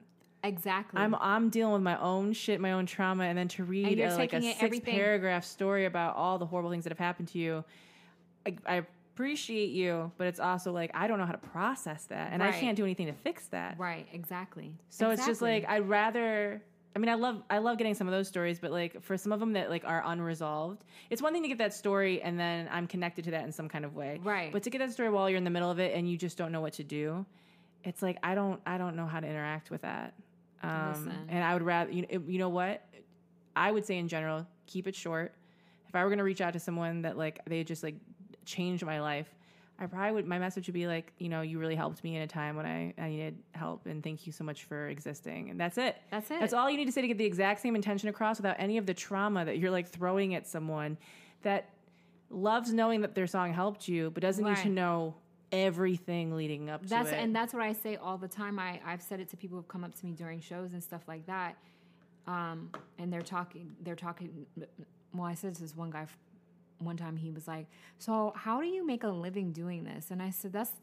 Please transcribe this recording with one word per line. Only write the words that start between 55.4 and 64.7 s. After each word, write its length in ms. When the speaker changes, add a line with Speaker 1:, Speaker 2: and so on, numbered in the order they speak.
Speaker 2:
everything 800
leading 340
up 140
to 60
Speaker 1:
That's, 220
Speaker 2:
it. 100
Speaker 1:
and 140
that's 200
what 80
I 100
say 240
all 220
the 100
time. 300
I, 260
I've 180
said 180
it 80
to 80
people 200
who've 120
come 160
up 100
to 120
me 60
during 280
shows 320
and 100
stuff 240
like 200
that. 300
Um, 440
and 140
they're 100
talking, 580
they're 140
talking, 520